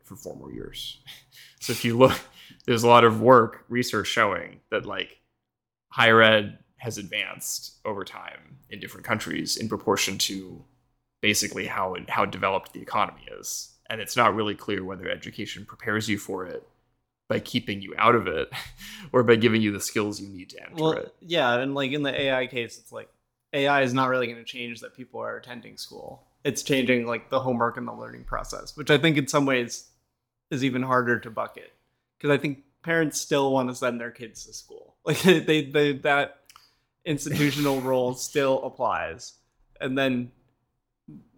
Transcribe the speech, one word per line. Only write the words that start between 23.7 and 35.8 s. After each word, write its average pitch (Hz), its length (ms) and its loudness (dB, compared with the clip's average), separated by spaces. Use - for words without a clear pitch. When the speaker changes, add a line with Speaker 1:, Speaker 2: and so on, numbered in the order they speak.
Speaker 2:
is 123 120 0
not 131 140 2
really 127 180 0
gonna 117 160 -10
change 120 380 -12
that 113 160 -18
people 120 240 -16
are 110 160 -8
attending 110 400 -18
school. - 500 -18
It's - 220 -4
changing, 123 420 0
like, 117 240 -8
the 135 80 0
homework 120 380 -2
and 123 100 -10
the 113 80 -12
learning 117 300 -16
process, - 520 -10
which 151 140 -2
I 147 80 6
think 151 180 4
in 143 120 0
some 143 180 2
ways 123 440 -2
is 131 140 -4
even 127 180 0
harder 123 380 2
to 120 100 -14
bucket. 110 420 -10
'Cause 147 100 0
I 143 60 6
think 139 280 -4
parents 165 380 0
still 139 320 0
wanna 127 220 0
send 120 260 -4
their 117 100 -10
kids 113 360 -18
to - 60 -20
school. - 480 -20
<laughs> - 40 -16
Like, 156 180 0
they, 180 420 6
they, 143 340 2